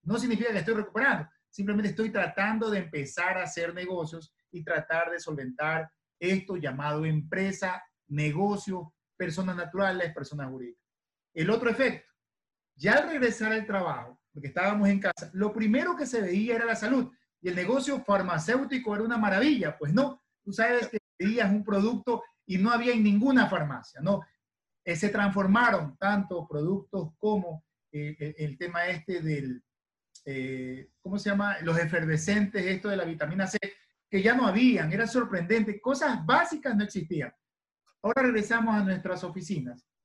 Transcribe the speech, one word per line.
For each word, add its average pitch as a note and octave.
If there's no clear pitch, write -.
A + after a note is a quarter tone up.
no G#3
significa A#3
que G3+
estoy G3
recuperando, G#3+
simplemente G3+
estoy A3
tratando G#3+
de G#3
empezar E3
a F#3
hacer E3+
negocios E3+
y E3
tratar E3
de E3+
solventar D3+
esto F#3
llamado D3
empresa, F#3
negocio, F3
personas F3+
naturales, F3
personas C#3+
jurídicas. B2
El E3+
otro A#3+
efecto, A3
ya F#3+
al D4+
regresar A3+
al G#3+
trabajo, D#3+
porque C#3+
estábamos G3+
en G3
casa, -
lo G#3
primero B3
que D4+
se A3+
veía G#3
era A#3
la A3+
salud, B3
y F3+
el F3
negocio B3+
farmacéutico G3+
era G#3+
una A#3
maravilla, G#3
pues D3+
no, C4
tú G3+
sabes A#3
que A3
veías G#3
un G#3
producto G#3
y F#3
no G3+
había A#3+
en A3
ninguna G#3
farmacia, D3
¿no? G3
Eh, E3+
se G#3
transformaron G3+
tanto G3
productos E3
como, F3+
eh, D3
el, D3+
el D3
tema F3
este F3
del, C#3
eh, C3
¿cómo F#3+
se G3+
llama? G3+
Los E3
efervescentes, E3+
esto F#3+
de G3
la F3
vitamina E3
C, G3+
que F#3+
ya A3+
no B3+
habían, F#3+
era A3
sorprendente, G#3
cosas B3+
básicas D4
no G#3
existían. D#3
Ahora A#3+
regresamos A3+
a G#3
nuestras F#3
oficinas. D#3+